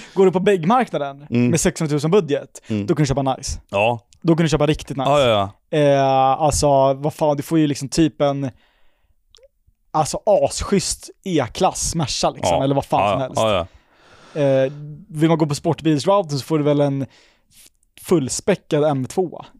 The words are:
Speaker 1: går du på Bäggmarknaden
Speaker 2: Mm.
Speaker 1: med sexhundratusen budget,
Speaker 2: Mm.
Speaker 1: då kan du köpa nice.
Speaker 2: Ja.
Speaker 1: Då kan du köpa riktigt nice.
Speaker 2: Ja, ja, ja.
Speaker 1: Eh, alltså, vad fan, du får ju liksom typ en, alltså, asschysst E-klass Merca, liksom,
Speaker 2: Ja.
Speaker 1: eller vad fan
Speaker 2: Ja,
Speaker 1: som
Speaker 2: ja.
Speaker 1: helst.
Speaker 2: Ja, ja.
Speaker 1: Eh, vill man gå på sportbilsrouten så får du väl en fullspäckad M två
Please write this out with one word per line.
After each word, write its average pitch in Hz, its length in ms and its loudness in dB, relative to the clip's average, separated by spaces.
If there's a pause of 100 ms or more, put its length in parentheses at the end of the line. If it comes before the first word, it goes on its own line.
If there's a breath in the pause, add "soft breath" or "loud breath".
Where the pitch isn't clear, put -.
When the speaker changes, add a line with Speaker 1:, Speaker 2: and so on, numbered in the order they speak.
(140)
Speaker 1:
går 190 120 4
du 180 60 4
på 180 80 0
Bäggmarknaden 180 880 0
Speaker 2:
Mm. 120 200 2
Speaker 1:
med 131 100 2
sexhundratusen 151 500 -2
budget, 160 580 0
Speaker 2:
Mm. 104 180 -2
Speaker 1:
då 175 80 0
kan 151 80 2
du 147 40 4
köpa 135 160 0 (140)
nice. - 240 -10 (100)
Speaker 2:
Ja. 110 300 0 (220)
Speaker 1:
Då 165 140 2
kan 170 80 2
du 156 40 2
köpa 147 180 2
riktigt - 300 -4
nice. 135 140 -2
Speaker 2:
Ja, 147 100 4
ja, 104 300 2 (200)
ja. 160 80 0
Speaker 1:
Eh, 135 640 2
alltså, 151 280 2 (260)
vad 143 200 -6
fan, 147 220 0
du 139 60 -4
får 165 160 -2
ju 156 80 4
liksom 139 220 -4
typ 160 320 0
en, 139 300 -2 (1400)
alltså, 156 360 -4
asschysst - 840 0 (140)
E-klass 165 680 -2
Merca, 165 360 -2
liksom, 90 260 -2
Speaker 2:
Ja. 135 80 0
Speaker 1:
eller 139 100 0
vad 139 100 0
fan - 180 0
Speaker 2:
Ja, 101 80 2
Speaker 1:
som 101 100 0
Speaker 2:
ja. 135 60 -4
Speaker 1:
helst. 120 140 -4
Speaker 2:
Ja, 101 260 0 (680 soft breath)
ja. 156 60 -4 (240)
Speaker 1:
Eh, 139 80 -2 (360)
vill 156 200 0
man 165 100 2
gå 160 80 0
på 143 80 -4
sportbilsrouten 156 840 0
så 120 60 -8
får 160 140 -2
du 147 60 -2
väl 147 160 2
en 139 260 -2 (960 soft breath)
fullspäckad 151 840 -2
M 139 220 -2
två - 380 -6 (160)